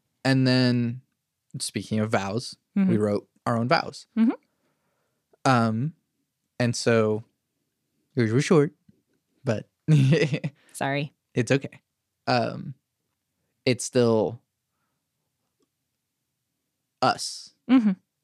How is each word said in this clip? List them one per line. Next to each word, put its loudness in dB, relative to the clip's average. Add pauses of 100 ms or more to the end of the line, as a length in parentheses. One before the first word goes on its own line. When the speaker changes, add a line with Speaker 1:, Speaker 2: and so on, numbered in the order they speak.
(240)
Speaker 1:
and 4
then, 2 (600)
speaking -6
of -2
vows, -4 (180)
we 0
Speaker 2:
Mm-hmm. 2
Speaker 1:
wrote -2 (180)
our 0
own -2
vows. -4 (120)
Speaker 2:
Mm-hmm. 2 (1120)
Speaker 1:
Um, 0 (640)
and 0
so, 0 (920)
yours 0
were 2
short, 2 (720)
but -4 (200)
<laughs> 0
Speaker 2:
Sorry. -6 (220)
Speaker 1:
it's -2
okay. -2 (460)
Um, -4 (880)
it's -2
still 0 (2500)
us. -4 (160)
Speaker 2:
Mm-hmm. 4 (320)